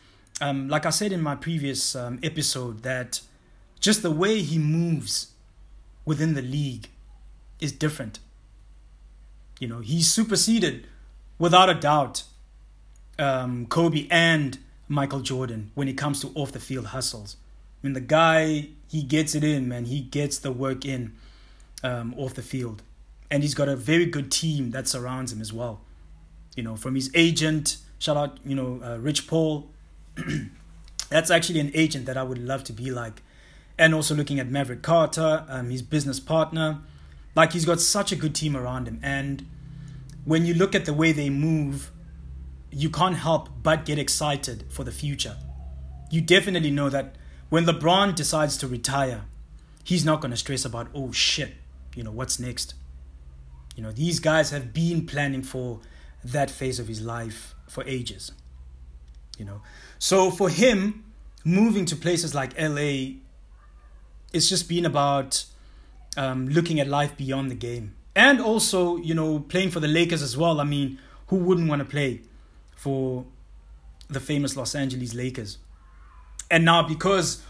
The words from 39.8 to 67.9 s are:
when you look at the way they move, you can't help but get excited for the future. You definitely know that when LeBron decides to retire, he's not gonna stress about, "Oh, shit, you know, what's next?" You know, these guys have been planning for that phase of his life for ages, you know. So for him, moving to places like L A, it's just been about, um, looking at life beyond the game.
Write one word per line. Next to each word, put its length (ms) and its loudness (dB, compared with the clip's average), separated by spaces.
when 220 4
you 80 2
look 200 4
at 100 2
the 100 -2
way 160 4
they 180 0
move, 640 0
you 200 0
can't 260 2
help 320 0
but 220 2
get 140 -2
excited 720 -2
for 160 -8
the 80 -8
future. 440 -6
You 100 2
definitely 500 4
know 200 2
that 260 -4
when 160 4
LeBron 500 4
decides 440 0
to 100 -6
retire, 560 -2
he's 200 2
not 160 4
gonna 160 -4
stress 280 -4
about, 300 -8
"Oh, 180 -8
shit, 420 0
you 80 -10
know, 80 -10
what's 280 -4
next?" 360 -8
You 60 -12
know, 100 -10
these 280 0
guys 300 4
have 220 -8
been 340 0
planning 360 -2
for 380 -8
that 260 0
phase 300 -4
of 80 -8
his 140 -8
life 520 -8
for 180 -10
ages, 460 -8
you 60 -12
know. 160 -14
So 320 4
for 180 2
him, 560 2
moving 400 4
to 100 -4
places 400 -2
like 220 -2
L 220 -2
A, 400 -2
it's 160 2
just 200 0
been 160 0
about, 600 2
um, 320 -4
looking 320 2
at 80 2
life 280 0
beyond 340 -4
the 40 -6
game. 400 -8